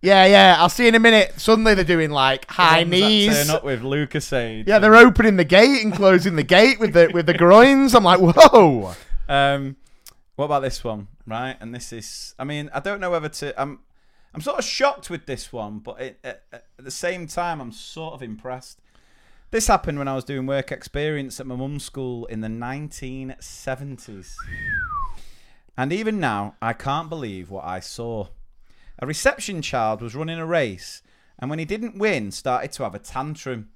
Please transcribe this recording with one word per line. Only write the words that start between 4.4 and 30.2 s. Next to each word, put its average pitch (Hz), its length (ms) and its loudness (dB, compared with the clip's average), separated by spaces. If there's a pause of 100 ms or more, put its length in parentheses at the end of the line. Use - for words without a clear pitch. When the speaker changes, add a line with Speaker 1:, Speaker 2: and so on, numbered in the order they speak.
Speaker 1:
Yeah, 214 100 4
they're 214 180 6
opening 220 420 8
the 175 60 2
gate 220 400 4
and 214 80 -2
closing 185 440 2
the 151 80 -2
gate 208 360 4
with 202 140 -2
the, 170 180 6
with 170 140 -2
the 170 80 0
groins. 240 640 6
I'm 214 80 6
like, 180 160 4
"Whoa." 165 720 6 (340)
Speaker 2:
Um, 139 500 -2 (580)
what 143 100 -6
about 143 160 -2
this 131 220 -8
one, 104 240 -10 (180)
right? 120 340 -12
And 117 140 -18
this 120 180 -18
is, - 460 -18
I 131 60 -12
mean, 147 320 -12
I 139 40 -6
don't 196 220 -10
know 180 80 -6
whether 165 200 -6
to, - 300 -14
I'm, 139 200 -10 (560)
I'm 151 60 -14
sort 277 180 -6
of - 60 -8
shocked - 440 -6
with 170 160 -12
this - 260 -14
one, 107 280 -14
but 107 200 -18
it, 127 240 -16
at, - 200 -18 (100)
at 117 100 -20 (140)
the 131 140 -18
same 175 340 -10
time, 170 340 -8
I'm 120 120 -16
sort - 420 -18
of 131 80 -18
impressed. 127 580 -16 (680)
This 226 180 -4
happened 180 300 -2
when 139 120 -6
I 135 40 -8
was 131 120 -10
doing 135 200 -10
work 135 280 -6
experience 143 640 -10
at 135 80 -14
my 127 80 -12
mum's 135 300 -10
school 123 420 -12
in 110 140 -10
the 110 80 -10
nineteen 131 880 -14
seventies. 127 960 -16 (1400)
And 135 160 -6
even 214 260 -6
now, 104 420 -8
I 117 120 -6
can't 151 360 -10
believe 104 400 -14
what 92 160 -14
I 92 140 -10
saw. 113 480 -12 (720)
A 127 80 -10
reception 170 540 -6
child 110 400 -6
was 117 140 -14
running 160 220 -10